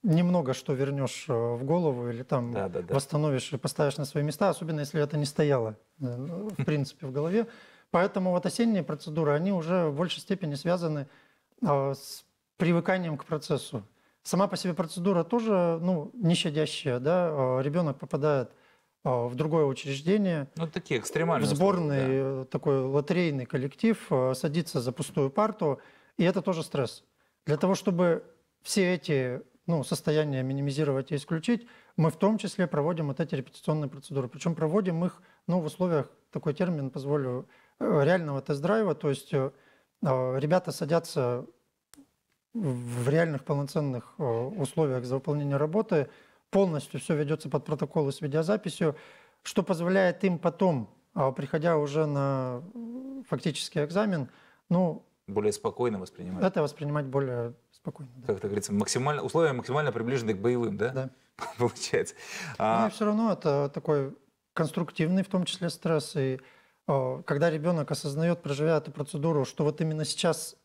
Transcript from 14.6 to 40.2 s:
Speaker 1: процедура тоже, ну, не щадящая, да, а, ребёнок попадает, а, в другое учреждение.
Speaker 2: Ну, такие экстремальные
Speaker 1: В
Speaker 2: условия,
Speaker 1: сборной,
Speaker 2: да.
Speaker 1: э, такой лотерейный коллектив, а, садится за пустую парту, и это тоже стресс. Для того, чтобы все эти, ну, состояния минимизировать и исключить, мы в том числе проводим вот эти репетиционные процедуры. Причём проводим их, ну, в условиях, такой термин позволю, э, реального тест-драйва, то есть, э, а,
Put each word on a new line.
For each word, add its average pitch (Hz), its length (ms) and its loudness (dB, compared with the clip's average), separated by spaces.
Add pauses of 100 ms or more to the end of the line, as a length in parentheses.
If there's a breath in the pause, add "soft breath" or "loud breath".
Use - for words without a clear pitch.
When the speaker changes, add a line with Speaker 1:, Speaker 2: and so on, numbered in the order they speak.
Speaker 1:
процедура 175 500 0
тоже, 180 560 2
ну, 175 340 0
не 180 200 4
щадящая, 147 680 0
да, 170 320 2
а, 131 300 2
ребёнок 147 360 0
попадает, 143 520 0 (540 soft breath)
а, 123 240 0
в 123 60 -6
другое 156 300 2
учреждение. 143 840 0 (100)
Speaker 2:
Ну, 165 100 -4
такие 156 340 -4
экстремальные 156 480 0
Speaker 1:
В 139 40 2
Speaker 2:
условия, 180 200 4
Speaker 1:
сборной, 160 260 0
Speaker 2:
да. 135 440 0
Speaker 1:
э, - 80 -8
такой 139 300 2
лотерейный 143 680 0
коллектив, 151 520 0 (120)
а, 131 240 4
садится 151 460 -2
за 120 120 -2
пустую 135 380 -2
парту, 170 480 0 (400 loud breath)
и 190 60 4
это 180 180 2
тоже 170 200 -2
стресс. - 420 -4 (420)
Для 147 100 2
того, 185 180 4
чтобы 175 480 2 (400)
все 180 320 2
эти, 135 460 0 (260)
ну, 160 180 0
состояния 151 580 0
минимизировать 139 720 -2
и 147 40 -2
исключить, 170 500 -2 (300 loud breath)
мы 160 140 4
в - 60 -6
том 214 220 4
числе 190 280 -2
проводим 160 420 0
вот 139 120 -4
эти 160 140 -2
репетиционные 147 540 -2
процедуры. 135 400 -6
Причём 160 260 -2
проводим 165 500 0
их, - 180 -4 (240 soft breath)
ну, 175 140 2
в 160 60 -4
условиях, 156 440 0 (200)
такой 156 240 -4
термин 156 360 -2
позволю, 135 580 -2 (320 soft breath)
э, 156 240 4
реального 151 380 2
тест-драйва, 175 520 0
то 151 140 -4
есть, - 240 -4
э, 139 180 0 (540 soft breath)
а, 127 340 0